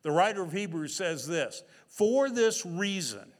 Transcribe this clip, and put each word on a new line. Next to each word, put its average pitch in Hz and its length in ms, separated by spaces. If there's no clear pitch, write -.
the 156 80
writer 196 320
of 170 100
Hebrews 165 420
says 160 320
this, 151 360
"For 254 400
this 226 380
reason 170 720